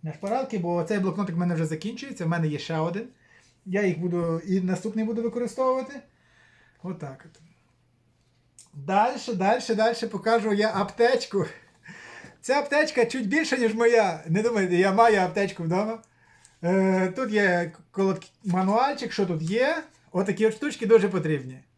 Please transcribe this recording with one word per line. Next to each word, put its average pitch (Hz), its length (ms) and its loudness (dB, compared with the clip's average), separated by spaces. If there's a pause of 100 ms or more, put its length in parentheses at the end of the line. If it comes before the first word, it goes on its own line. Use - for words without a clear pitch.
На 156 100 -10
шпаргалки, 220 460 -4
бо 175 260 -2
цей 208 140 -2
блокнотик 185 380 -2
в - 20 -2
мене 175 160 0
вже 160 120 -2
закінчується, 196 580 -8
в 160 40 -2
мене 165 200 0
є 147 100 -4
ще 160 200 -6
один. 175 260 -4 (640)
Я 196 160 -2
їх 180 160 0
буду, 170 480 -2
і 190 140 2
наступний 208 440 -2
буду 226 180 -4
використовувати. 254 800 -2 (840)
Отак 156 440 -12
от. - 140 -20 (1300)
Дальше, 214 600 0
дальше, 220 400 0
дальше 226 320 0
покажу 220 460 0
я 208 220 2
аптечку. 202 720 2 (920)
Ця 269 180 2
аптечка 285 480 2
чуть 233 220 -4
більша, 294 280 0
ніж 226 180 2
моя. 226 520 4
Не 175 160 2
думайте, 202 340 2
я 190 160 4
маю 214 280 6
аптечку 190 420 -2
вдома. 202 360 -2 (680)
Е, 190 520 2
тут 254 160 -4
є 175 400 2 (200)
колодки-, 190 380 -2 (140)
мануальчик, 220 680 0
що 202 140 0
тут 160 160 -4
є. 262 400 0 (300)
Отакі 196 340 0
от 220 80 2
штучки 233 320 -6
дуже 202 220 6
потрібні. 147 500 -4 (200)